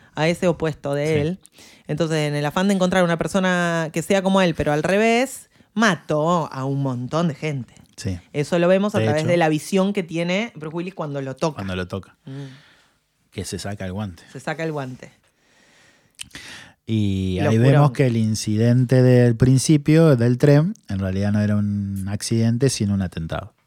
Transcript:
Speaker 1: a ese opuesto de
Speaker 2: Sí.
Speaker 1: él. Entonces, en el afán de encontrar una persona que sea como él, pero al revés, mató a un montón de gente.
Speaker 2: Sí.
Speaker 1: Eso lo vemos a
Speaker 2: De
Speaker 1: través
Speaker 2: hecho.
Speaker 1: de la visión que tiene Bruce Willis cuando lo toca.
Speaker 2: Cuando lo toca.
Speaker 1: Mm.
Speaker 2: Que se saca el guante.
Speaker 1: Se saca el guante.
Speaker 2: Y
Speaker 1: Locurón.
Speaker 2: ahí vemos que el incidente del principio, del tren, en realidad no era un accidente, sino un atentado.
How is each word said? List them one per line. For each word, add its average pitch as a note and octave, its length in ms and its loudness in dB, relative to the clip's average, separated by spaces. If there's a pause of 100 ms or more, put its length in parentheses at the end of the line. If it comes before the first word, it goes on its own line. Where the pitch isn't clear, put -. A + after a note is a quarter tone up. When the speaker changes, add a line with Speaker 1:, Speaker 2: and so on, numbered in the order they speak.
(140)
Speaker 1:
a D#3 140 0
ese F3 180 -2
opuesto D#3 460 -2
de C#3+ 140 -2
Speaker 2:
Sí. D#3+ 80 0
Speaker 1:
él. D#3 240 -2 (480)
Entonces, D#3 420 -2
en D3 60 -4
el D3 120 -2
afán F#3 220 -2
de G3+ 60 2
encontrar F#3 300 2
una E3+ 140 0
persona E3+ 760 -2
que E3 100 -4
sea G3 200 0
como F#3+ 180 2
él, F3 140 2
pero D3 180 -2
al D3+ 100 0
revés, A3+ 680 0 (240)
mató E3 800 0
a C3 120 -8
un C#3 180 -4
montón C3+ 460 -2
de D#3+ 60 -4
gente. C#3+ 400 -8 (220)
Speaker 2:
Sí. F#2 220 -6 (140)
Speaker 1:
Eso D3 260 -2
lo F3 100 2
vemos G3 260 2
a G3+ 40 -2
Speaker 2:
De G#3 60 0
Speaker 1:
través D3+ 180 0
Speaker 2:
hecho. E3 80 0
Speaker 1:
de F3 60 2
la E3 120 2
visión F#3+ 440 0
que G3 100 -4
tiene F3 520 -6
Bruce D#3 220 -12
Willis F3 180 -10
cuando C#3+ 280 -8
lo C3 140 -10
toca. D#3+ 200 -4
Speaker 2:
Cuando F#2+ 200 -8
lo F2+ 100 -6
toca. F#2 380 -12
Speaker 1:
Mm. C#3 220 -14 (840)
Speaker 2:
Que F#2 140 -10
se G2 140 -10
saca G2+ 280 -10
el F#2 60 -8
guante. F#2+ 300 -10 (100)
Speaker 1:
Se C3 80 -16
saca D#3+ 240 -8
el D#3+ 80 -6
guante. C3 380 -12 (1800)
Speaker 2:
Y F#2+ 540 -2
Speaker 1:
Locurón. A2+ 240 2
Speaker 2:
ahí C3+ 80 6
vemos C#3+ 200 4
que C3+ 140 2
el A#2 100 0
incidente A#2 840 2
del B2 340 6
principio, D3 800 6
del A#2+ 200 2
tren, D3 380 4 (140)
en G2 100 -6
realidad F#2+ 340 -2
no G#2 80 2
era G#2 160 2
un G2+ 540 -2
accidente, A#2 580 0
sino G2+ 260 -2
un G2 80 0
atentado. E2 520 -8 (120)